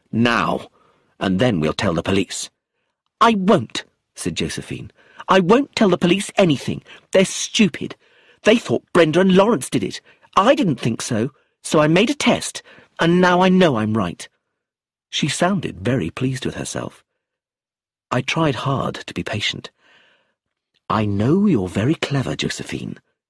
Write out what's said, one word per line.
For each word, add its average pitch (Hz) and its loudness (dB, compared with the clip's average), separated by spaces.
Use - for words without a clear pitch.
now, 107 0
and 95 0
then 110 0
we'll 78 -2
tell 87 -2
the 82 -2
police." - -4
"I 233 4
won't," 185 0
said 85 -6
Josephine. - -8
"I 185 6
won't 226 2
tell 208 4
the - 0
police 180 0
anything. 151 0
They're 190 6
stupid. - -2
They 233 4
thought - -4
Brenda 165 4
and 190 6
Lawrence 196 2
did - -2
it. - -10
I 208 4
didn't 180 0
think 113 -2
so, 117 -4
so - 0
I 151 4
made 180 4
a 294 -2
test, - -2
and 175 2
now 180 4
I 185 4
know 180 4
I'm 107 -2
right." 92 -4
She - -4
sounded - -2
very 98 -2
pleased 131 -6
with 73 -6
herself. - -10
I 123 -2
tried 156 -2
hard 139 -4
to - -14
be 87 -6
patient. - -6
"I 107 0
know 120 0
you're 110 2
very 107 0
clever, 131 -4
Josephine." 67 -8